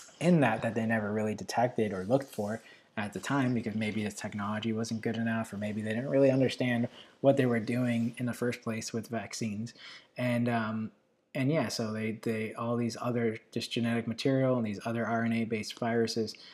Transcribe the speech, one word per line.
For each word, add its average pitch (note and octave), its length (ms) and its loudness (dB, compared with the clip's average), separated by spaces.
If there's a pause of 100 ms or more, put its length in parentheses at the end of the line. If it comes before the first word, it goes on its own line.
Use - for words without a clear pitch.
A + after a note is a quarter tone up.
(200)
in E3+ 220 6
that, A2+ 200 4
that A2+ 140 -2
they A2+ 100 0
never A2 260 2
really G#2+ 220 2
detected G#2+ 580 0
or F#2 140 -4
looked C3+ 260 0
for G#2+ 300 -4 (340)
at G#2 180 -6
the F#2+ 60 -6
time, B2+ 360 0
because G#2+ 180 -4
maybe G#2+ 300 -2
the G#2 80 -4
technology G#2+ 600 -4
wasn't A2 300 -4
good A2+ 160 -2
enough, A2+ 340 -2
or G2+ 60 -8
maybe G#2+ 240 -4
they A2 80 -4
didn't A#2+ 200 -4
really C#3 200 6
understand B2 580 2 (340)
what C3+ 140 8
they C3+ 120 4
were A#2 120 2
doing A#2 580 0
in B2 100 -2
the A#2 60 -2
first A#2+ 280 -2
place A2+ 320 -6
with A2 140 -4
vaccines. A2 640 -4 (460)
And, A#2+ 280 2
um, A2 440 -2 (420)
and C3+ 180 0
yeah, D3+ 160 2
so A2 240 -4
they, A2 300 -4
they, A2 320 -2
all A#2+ 240 -2
these A#2 240 -2
other, A#2 380 0 (120)
just - 200 -6
genetic A#2 360 0
material C3 500 2
and A#2 80 0
these G#2 200 -4
other A#2 200 -2
R A2+ 180 0
N A2+ 100 2
A-based A2+ 460 -2
viruses, A#2 560 0 (180)